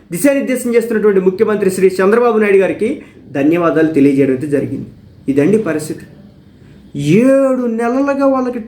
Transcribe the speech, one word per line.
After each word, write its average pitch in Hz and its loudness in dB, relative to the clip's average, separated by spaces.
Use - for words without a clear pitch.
దిశానిర్దేశం 247 0
చేస్తున్నటువంటి 214 0
ముఖ్యమంత్రి 202 0
శ్రీ 185 2
చంద్రబాబు 214 2
నాయుడు 202 2
గారికి 190 -2
ధన్యవాదాలు 156 0
తెలియజేయడం 139 2
అయితే 131 -4
జరిగింది. 143 -4
ఇదండి 143 2
పరిస్థితి. 156 -6
ఏడు 254 2
నెలలుగా 254 -2
వాళ్ళకి, 254 -2